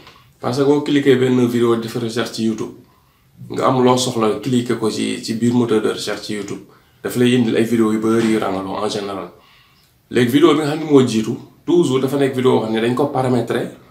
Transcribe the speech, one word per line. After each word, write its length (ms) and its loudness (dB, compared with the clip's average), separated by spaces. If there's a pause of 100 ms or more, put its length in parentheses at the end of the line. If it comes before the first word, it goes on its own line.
(400)
Parce 200 -4
que 40 4
boo 180 4
cliquer 340 4
benn 320 2
vidéo 300 2
def 200 -8
recherche 360 -4
ci 120 -6
YouTube, 300 -4 (760)
nga 180 -2
am 160 2
loo 140 6
soxla 440 -2
cliquer 380 0
ko 100 -2
ci, 340 -6
ci 100 -6
biir 200 0
moteur 280 2
de 80 0
recherche 340 -6
ci 120 -8
YouTube, 280 -10 (400)
daf 140 -6
lay 180 4
indil 220 2
ay 80 4
vidéo 260 0
yu 80 -2
bari 320 2
yu 80 2
rangaloo 460 -4
en 40 -2
général. 420 -8 (800)
Léegi 220 2
vidéo 220 4
bi 80 0
nga 100 -2
xam 80 -4
ne 60 -8
moo 200 6
jiitu, 300 -2 (300)
toujours 360 2
dafa 160 -2
nekk 180 0
vidéo 200 2
yoo 80 2
xam 100 -4
ne 80 0
dañ 140 0
ko 120 0
paramétrer 640 -2 (200)